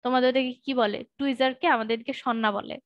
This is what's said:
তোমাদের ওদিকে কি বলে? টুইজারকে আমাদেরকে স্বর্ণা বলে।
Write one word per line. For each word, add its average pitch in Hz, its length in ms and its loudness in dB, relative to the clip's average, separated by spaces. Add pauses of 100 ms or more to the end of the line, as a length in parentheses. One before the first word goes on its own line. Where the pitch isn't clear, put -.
তোমাদের 254 260 4
ওদিকে 254 220 0 (120)
কি 277 160 -4
বলে? 208 180 0 (180)
টুইজারকে 262 580 0
আমাদেরকে 226 360 -4 (100)
স্বর্ণা 226 360 0
বলে। - 180 -8 (100)